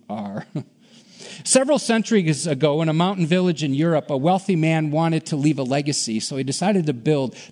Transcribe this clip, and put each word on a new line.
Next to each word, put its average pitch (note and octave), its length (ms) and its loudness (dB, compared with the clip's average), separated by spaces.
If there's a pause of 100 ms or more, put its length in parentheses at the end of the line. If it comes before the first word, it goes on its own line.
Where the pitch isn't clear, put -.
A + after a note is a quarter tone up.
are." A2 420 -8
<laughs> - 920 -16
Several C4 340 2
centuries G3 720 2
ago, D3+ 340 2
in D#3+ 80 2
a D#3 40 0
mountain F3 340 2
village F3+ 360 2
in C#3 100 0
Europe, D#3 360 2
a C#3+ 80 -2
wealthy F3+ 380 0
man D#3 360 2
wanted D#3+ 360 0
to D#3+ 80 -4
leave C#3+ 240 2
a C#3 40 -2
legacy, C#3 560 -2
so C#3 180 -6
he C3+ 60 -4
decided F3 440 0
to D3 60 -2
build C3 420 -2 (160)